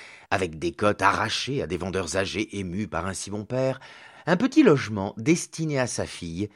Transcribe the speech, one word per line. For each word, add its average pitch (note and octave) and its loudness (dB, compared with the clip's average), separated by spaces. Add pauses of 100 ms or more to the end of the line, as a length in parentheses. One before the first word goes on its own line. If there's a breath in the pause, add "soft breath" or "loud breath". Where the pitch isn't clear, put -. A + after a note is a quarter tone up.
(320 loud breath)
avec F2+ 0
des E2+ -2
cotes G#2 0
arrachées G2+ 2
à D#2+ -4
des F2 -2
vendeurs F#2 -4
âgés G2 -2
émus F#2+ -4
par E2 -4
un F#2+ -4
si - -8
bon G#2 -8
père, C3 -2 (440 loud breath)
un F3 2
petit B3+ 4
logement A2 4
destiné D3+ 0
à B2+ 2
sa G#2 -4
fille F2 -6